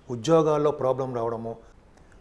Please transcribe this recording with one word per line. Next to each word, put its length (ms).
ఉద్యోగాల్లో 600
ప్రాబ్లం 440
రావడము, 360